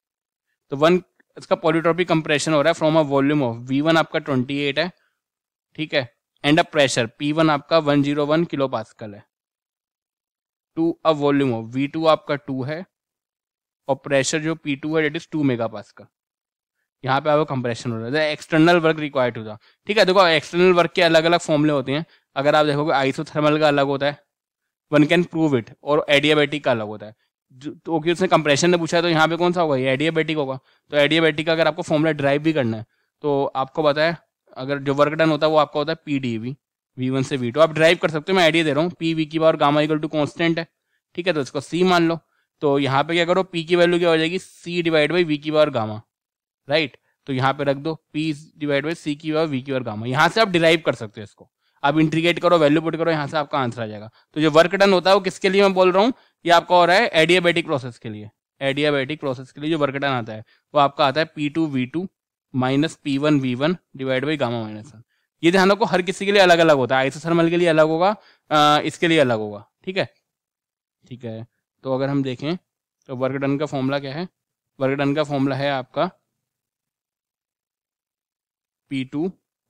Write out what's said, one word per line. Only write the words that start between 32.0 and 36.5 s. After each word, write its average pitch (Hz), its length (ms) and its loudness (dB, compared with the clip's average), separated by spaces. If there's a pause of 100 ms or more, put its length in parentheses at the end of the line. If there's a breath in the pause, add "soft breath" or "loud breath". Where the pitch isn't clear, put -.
डिराइव 143 320 0
भी 160 100 0
करना 117 240 -2
है, 110 80 -14 (380)
तो 139 220 -2 (100)
आपको 135 280 -4
पता 151 220 2
है, 165 120 -2 (400)
अगर 139 220 -6
जो 139 140 -4
वर्क 147 200 2
डन 160 160 2
होता 151 180 0
है 156 40 0
वो 156 60 2
आपका 147 220 0
होता 147 120 -4
है 165 140 -8
पीडीवी, 131 500 -6 (420)